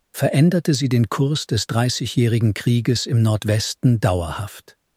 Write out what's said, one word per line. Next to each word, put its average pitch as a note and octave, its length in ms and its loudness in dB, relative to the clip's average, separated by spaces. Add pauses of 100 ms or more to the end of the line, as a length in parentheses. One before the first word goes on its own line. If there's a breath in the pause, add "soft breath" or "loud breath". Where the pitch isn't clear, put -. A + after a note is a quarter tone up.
(100)
veränderte E3 640 2
sie C3+ 160 -2
den A#2 220 2
Kurs C#3+ 360 -2
des A2 200 -2
Dreißigjährigen A#2 880 0
Krieges A#2+ 500 0
im A#2 180 2
Nordwesten A2 800 0
dauerhaft. F2+ 800 -4 (180)